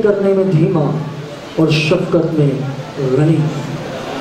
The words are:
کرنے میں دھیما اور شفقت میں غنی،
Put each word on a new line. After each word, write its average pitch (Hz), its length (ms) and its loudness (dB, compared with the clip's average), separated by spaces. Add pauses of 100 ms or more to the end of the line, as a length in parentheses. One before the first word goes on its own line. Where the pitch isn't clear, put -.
کرنے 196 300 2
میں 190 180 2
دھیما 156 360 2 (680)
اور 160 100 4 (120)
شفقت 170 540 2
میں 143 180 2 (600)
غنی، 151 300 4 (800)